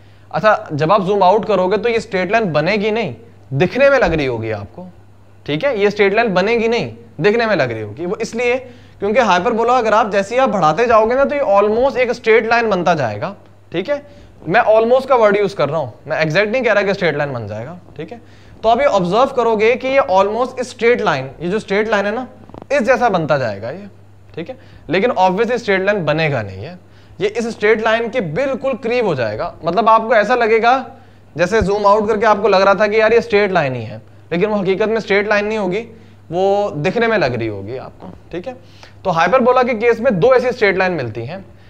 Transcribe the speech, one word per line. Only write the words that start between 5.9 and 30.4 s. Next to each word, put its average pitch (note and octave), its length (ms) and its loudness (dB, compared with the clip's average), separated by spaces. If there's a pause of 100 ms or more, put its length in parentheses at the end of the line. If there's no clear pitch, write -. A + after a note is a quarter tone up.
स्ट्रेट G3+ 240 0
लाइन A3+ 200 0
बनेगी A3 340 0
नहीं, G3 240 -2 (280)
दिखने G#3 260 2
में G#3+ 100 2
लग B2+ 160 0
रही A2 100 -6
होगी। A2 240 -10
वो G3 100 -4
इसलिए A#3 400 -2 (420)
क्योंकि G#3+ 220 0
हाइपरबोला A3 520 2
का B3+ 100 2
ग्राफ G#3+ 280 2
जैसे G3+ 240 -2
ही B3+ 60 2
आप C4 100 2
बढ़ाते F3+ 360 2
जाओगे A3+ 280 4
ना C#4 100 2
तो C#4+ 100 -2
ये C#4+ 60 -2 (120)
almost G#3+ 440 2
एक A#3+ 160 0
स्ट्रेट A3+ 380 2
लाइन A#3 200 2
बनता F3+ 240 2
जाएगा, C3 400 -4 (380)
ठीक F3 180 -4
है। C#4+ 120 -4 (440)
मैं G3 160 2
almost A#3 440 4
का C4+ 100 2
वर्ड G#3 200 4
यूज़ G3+ 200 -2
कर D3 120 0
रहा D#3 120 -4
हूँ, B2 120 -8 (140)
मैं C#3+ 140 -4
एग्जैक्ट F3 320 0
नहीं C4 100 0
कह A3 100 2
रहा G3+ 100 2
कि G3 120 0
स्ट्रेट E3 220 -2
लाइन C#3+ 160 -4
बन A#2 140 -8
जाएगा, A2+ 300 -10 (200)
ठीक G#3+ 160 -14
है। A#3 80 -18 (420)
तो A3 60 2
आप A#3 120 2
ये C#4+ 80 2
ऑब्जर्व G3+ 480 2
करोगे A3+ 400 2
कि C4 120 -6
ये C4+ 120 2 (120)
almost G#3+ 480 0
इस B3 100 -6
स्ट्रेट A#3 320 0
लाइन, C#3 280 -2 (100)
ये E3 80 -4
जो G3+ 100 -2
स्ट्रेट G#3 300 -2
लाइन G3+ 180 0
है G#3 80 -4
ना, B3 120 -6 (460)
इस C#4 100 2
जैसा A#3+ 260 2
बनता D#3+ 300 0
जाएगा A2 320 -6
ये, G3 180 -14 (460)
ठीक E3+ 140 -10
है। C4 80 -14 (340)
लेकिन G3 220 0
obviously F#3 440 0
स्ट्रेट G3 260 -2
लाइन G3+ 220 0
बनेगा D3+ 380 0
नहीं G2 220 -12
है, F3 140 -14 (420)
ये G3 80 0
इस A3+ 200 -4
स्ट्रेट G#3+ 360 0
लाइन A#3 260 0
के B3+ 100 -4
बिल्कुल B3+ 540 -4
करीब A#3 320 -2
हो F3 80 0
जाएगा। B2 380 -4 (120)
मतलब G3+ 240 0
आपको A3+ 260 4
ऐसा G#3 200 2
लगेगा A3+ 380 2 (640)